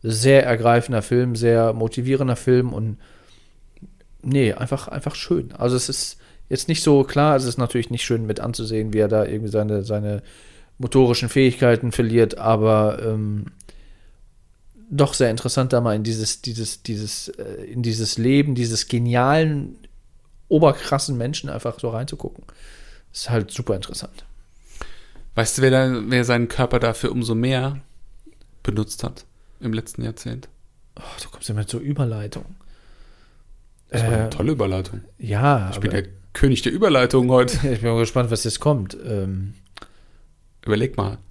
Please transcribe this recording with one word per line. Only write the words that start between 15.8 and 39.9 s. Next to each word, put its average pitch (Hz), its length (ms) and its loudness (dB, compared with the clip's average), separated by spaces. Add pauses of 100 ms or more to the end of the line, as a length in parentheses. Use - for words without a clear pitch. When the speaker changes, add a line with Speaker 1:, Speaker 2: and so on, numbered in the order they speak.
Speaker 1:
mal 110 140 0
in 107 80 -2
dieses, 110 360 -4
dieses, 117 420 -8
dieses, 107 460 -8
äh, 104 360 -12
in 120 180 -8
dieses 110 340 -2
Leben, 135 380 2
dieses 117 340 -2
genialen, 139 880 0 (720)
oberkrassen 143 680 2
Menschen 135 320 -4
einfach - 280 -6
so 117 120 -4
reinzugucken. - 540 -8 (680)
Ist - 160 -10
halt 113 220 0
super 117 260 -4
interessant. - 480 -12 (1080)
Speaker 2:
Weißt 113 240 0
du, 131 40 4
wer 131 80 6
da, 131 360 2
wer 123 180 2
seinen 120 240 2
Körper 123 320 0
dafür 117 320 0
umso 120 220 -2
mehr 131 460 -2 (840)
benutzt 104 420 -4
hat - 220 -10 (340)
im 113 140 -4
letzten 113 280 -8
Jahrzehnt? 117 460 -10 (480)
Speaker 1:
Oh, - 60 -18 (200)
du - 60 -14
kommst - 220 -14
immer 104 160 -4
zur 117 140 -8
Überleitung. 117 680 -4 (1400)
Speaker 2:
Das 117 120 -2
war 113 100 0
eine 110 140 2
Speaker 1:
Äh, 110 40 -6
Speaker 2:
tolle 143 220 -2
Überleitung. 98 500 -4 (160)
Speaker 1:
ja, 110 520 2
Speaker 2:
Ich 98 100 -6
bin - 100 0
Speaker 1:
aber 98 120 0
Speaker 2:
der - 80 -12 (220)
König 135 300 2
der 110 100 0
Überleitung 131 580 4
heute. 127 280 4
Speaker 1:
<laughs> 135 140 0
Ich 110 100 -2
bin 117 80 0
mal 117 100 2
gespannt, 117 300 0
was 113 140 -2
jetzt 113 160 -4
kommt. 120 440 0
Ähm, 95 480 -4 (1120)